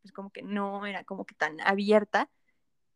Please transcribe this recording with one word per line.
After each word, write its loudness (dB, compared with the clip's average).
pues, -20
como -12
que -14
no -4
era -8
como -10
que -20
tan -2
abierta, 4